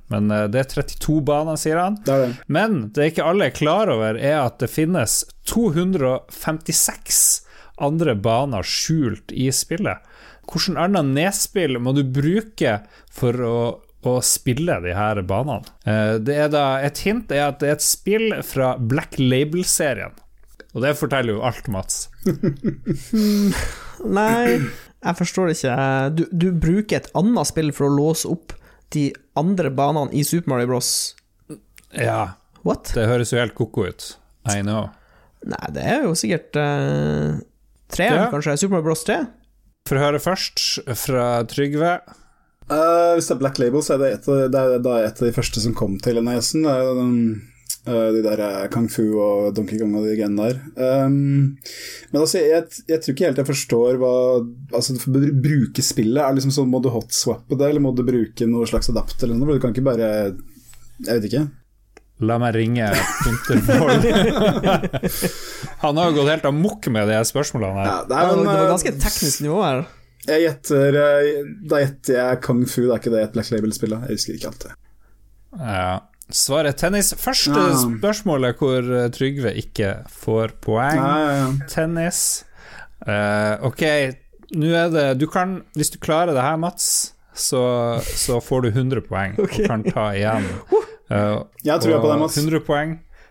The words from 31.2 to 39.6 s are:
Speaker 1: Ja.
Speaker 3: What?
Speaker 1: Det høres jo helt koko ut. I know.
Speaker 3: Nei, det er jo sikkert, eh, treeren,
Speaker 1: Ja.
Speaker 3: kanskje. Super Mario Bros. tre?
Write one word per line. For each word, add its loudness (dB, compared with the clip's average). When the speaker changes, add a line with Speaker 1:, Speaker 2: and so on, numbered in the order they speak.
Speaker 1:
Ja. -2
Speaker 3:
What? -4
Speaker 1:
Det 2
høres 0
jo 2
helt -2
koko -2
ut. -12
I -2
know. -2
Speaker 3:
Nei, -8
det -6
er 0
jo 0
sikkert, -4
eh, 0
treeren, 2
Speaker 1:
Ja. 0
Speaker 3:
kanskje. -2
Super 0
Mario 0
Bros. -2
tre? 0